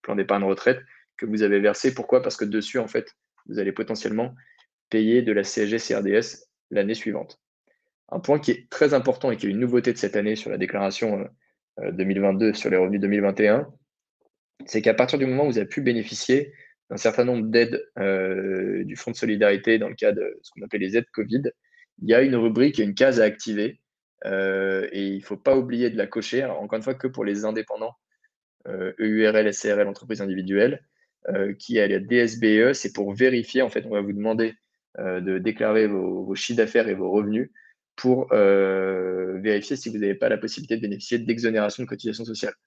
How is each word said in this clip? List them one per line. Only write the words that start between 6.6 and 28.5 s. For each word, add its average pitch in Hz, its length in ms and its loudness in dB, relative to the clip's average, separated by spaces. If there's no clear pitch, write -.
l'année 104 240 0
suivante. - 440 -8
Un - 120 -6
point 147 180 2
qui 147 120 -2
est - 200 -4
très 147 240 2
important 131 360 0
et 110 60 -2
qui 107 100 -6
est 101 40 0
une 101 100 -2
nouveauté 123 320 2
de 117 60 -4
cette 104 180 -2
année 107 200 0
sur 110 120 -10
la 104 80 -4
déclaration, 98 640 -2
euh, - 640 -16
euh, 98 80 -4
deux 92 120 -2
mille 98 180 0
vingt-deux 101 320 4
sur - 160 -4
les 92 80 4
revenus 95 220 2
deux 98 80 0
mille 104 120 2
vingt 98 200 0
et 107 80 6
un, 123 200 2
c'est 113 160 -2
qu'à 113 100 4
partir 123 260 2
du 135 60 2
moment 131 200 2
où 147 60 2
vous 117 80 0
avez 101 80 -2
pu - 140 -6
bénéficier 131 720 0
d'un 104 80 -8
certain 113 260 2
nombre 123 220 0
d'aides, 117 360 2
euh, 95 880 -2
du 101 100 -10
Fonds - 180 -10
de - 40 -10
solidarité 107 600 2
dans 104 100 -2
le - 60 -10
cadre 104 260 0
de 92 220 -6
ce - 80 -20
qu'on - 120 -16
appelle 98 200 -6
les 95 160 0
aides 120 160 -4
covid, 113 300 -2
il 85 80 -4
y 113 40 8
a 123 60 8
une 131 160 4
rubrique 117 420 2
et 113 40 2
une 101 120 0
case 127 260 4
à 110 40 6
activer, 107 560 -4
euh, 98 680 -2
et 98 140 -4
il 98 160 -6
faut 101 160 -10
pas 135 180 4
oublier 123 320 0
de 110 80 -4
la 98 100 0
cocher. 123 360 -4
Alors, 101 180 -6
encore 104 160 -6
une 107 60 -4
fois, 131 120 -4
que 131 120 -8
pour 127 180 -4
les 101 220 -2
indépendants, 110 480 -6